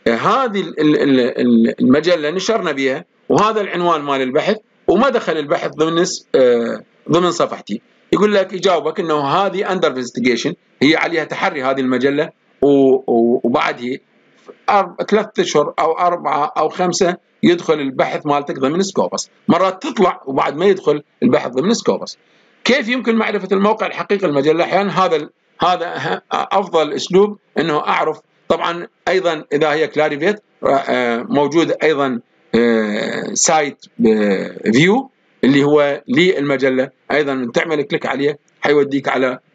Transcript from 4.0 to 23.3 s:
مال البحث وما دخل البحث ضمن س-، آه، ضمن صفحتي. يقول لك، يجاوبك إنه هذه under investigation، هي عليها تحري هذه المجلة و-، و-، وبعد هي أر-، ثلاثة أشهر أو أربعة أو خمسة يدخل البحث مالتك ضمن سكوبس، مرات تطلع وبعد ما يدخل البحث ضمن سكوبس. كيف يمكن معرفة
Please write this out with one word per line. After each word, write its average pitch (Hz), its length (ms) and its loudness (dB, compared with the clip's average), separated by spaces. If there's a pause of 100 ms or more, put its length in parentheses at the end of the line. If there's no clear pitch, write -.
مال 139 200 -2
البحث 143 360 -2 (300)
وما 233 220 4
دخل 190 280 -2
البحث 151 340 -4
ضمن 165 340 0
س-، - 300 -8
آه، 117 480 2 (280)
ضمن 170 200 2
صفحتي. - 500 -6 (320)
يقول 208 220 2
لك، 190 180 0
يجاوبك 165 460 0
إنه 160 200 0
هذه 180 440 0
under 165 300 0
investigation، 123 600 -2 (280)
هي 151 140 4
عليها 160 280 -2
تحري 160 400 -4
هذه 135 160 0
المجلة 139 500 0 (320)
و-، 135 340 6
و-، 117 480 2
وبعد 143 380 -2
هي 123 180 -8 (720)
أر-، 190 260 2 (140)
ثلاثة 202 340 0
أشهر 151 360 0
أو 156 120 2
أربعة 156 640 0
أو 156 120 0
خمسة 180 460 -2 (280)
يدخل 170 300 2
البحث 151 520 -2
مالتك 147 340 -2
ضمن 147 220 0
سكوبس، - 480 -4 (180)
مرات 185 360 2
تطلع 214 420 0
وبعد 143 320 -2
ما 175 80 0
يدخل 151 380 2 (200)
البحث 135 280 2
ضمن 151 220 0
سكوبس. - 440 -4 (460)
كيف 247 240 2
يمكن 240 280 -2
معرفة 208 360 -2